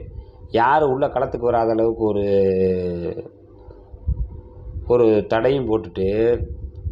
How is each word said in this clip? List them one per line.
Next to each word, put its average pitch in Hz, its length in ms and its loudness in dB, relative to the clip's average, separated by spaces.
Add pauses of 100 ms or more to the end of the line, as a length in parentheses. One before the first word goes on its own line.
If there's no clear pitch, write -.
(500)
யாரும் 135 400 4
உள்ள 135 160 0
களத்துக்கு 127 380 -2
வராத 117 260 2
அளவுக்கு 113 340 0
ஒரு, 101 200 0 (2500)
ஒரு 113 420 4
தடையும் 120 440 0
போட்டுட்டு, 104 680 0 (520)